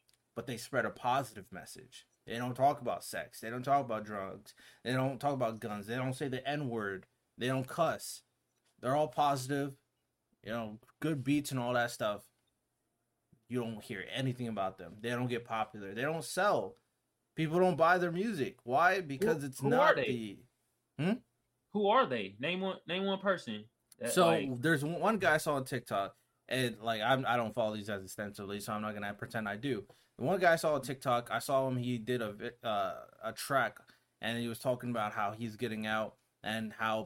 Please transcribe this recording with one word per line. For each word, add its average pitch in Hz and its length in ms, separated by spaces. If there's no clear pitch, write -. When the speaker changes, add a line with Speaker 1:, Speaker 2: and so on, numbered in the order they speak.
Speaker 1:
but 120 100
they 120 120
spread 117 280
a 101 60
positive 123 600
message. - 540
They 113 120
don't 123 180
talk 135 260
about 107 240
sex. - 340
They 113 100
don't 123 140
talk 139 220
about 107 180
drugs. 101 500
They 120 80
don't 131 260
talk 143 160
about 113 280
guns. 104 260
They 117 80
don't 131 180
say 143 140
the 127 180
N-word. 117 600
They 120 100
don't 131 180
cuss. - 580
They're 131 160
all 151 100
positive, 143 680
you 104 80
know, 113 260
good 151 240
beats 143 280
and 131 80
all 120 140
that 120 180
stuff. 104 320
You 123 140
don't 113 200
hear 95 220
anything 123 360
about 98 280
them. 87 220
They 117 120
don't 123 160
get 117 180
popular. 107 480
They 113 80
don't 156 240
sell. 156 500
People 160 220
don't 180 180
buy 165 200
their 175 140
music. 175 540
Why? 170 340
Because 151 420
Speaker 2:
Who, 143 60
Speaker 1:
it's 131 140
Speaker 2:
who 139 80
Speaker 1:
not 247 100
Speaker 2:
are 302 160
they? 117 420
Speaker 1:
the, 139 60
hmm? 196 100
Speaker 2:
Who 202 160
are 240 180
they? 104 340
Name 170 200
one, 190 260
name 185 200
one 190 140
person. 165 440
That, 117 120
Speaker 1:
So 180 160
Speaker 2:
like 139 340
Speaker 1:
there's 151 220
one, 160 160
one 202 180
guy 170 180
I - 20
saw 151 180
on 135 80
TikTok, 104 520
and, 123 320
like, 113 200
I'm, 131 240
I 117 120
don't 110 160
follow 107 220
these 104 120
guys 98 160
extensively, 101 560
so 107 140
I'm 107 80
not 107 120
gonna 101 200
pretend 110 340
I 101 80
do. 117 300
The 113 60
one 180 160
guy 170 140
I - 20
saw 160 180
on 135 80
TikTok, 123 500
I 113 60
saw 135 300
him. 127 100
He 123 220
did 117 240
a 104 80
vi-, 117 360
uh, 98 260
a 113 100
track, 123 440
and 117 180
he 120 80
was 113 100
talking 123 320
about 107 240
how 107 180
he's 110 260
getting 110 280
out 110 300
and 110 300
how 110 320